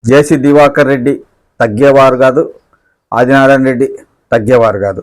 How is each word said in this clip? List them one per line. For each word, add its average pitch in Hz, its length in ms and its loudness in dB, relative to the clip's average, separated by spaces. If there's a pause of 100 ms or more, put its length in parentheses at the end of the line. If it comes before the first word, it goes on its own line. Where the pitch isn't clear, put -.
జేసీ 147 300 0
దివాకర్ 143 500 2
రెడ్డి 135 360 -4 (380)
తగ్గేవారు 131 560 2
కాదు, 131 380 -2 (600)
ఆదినారాయణ 135 500 2
రెడ్డి 131 340 -4 (340)
తగ్గేవారు 113 460 0
కాదు. 98 240 -6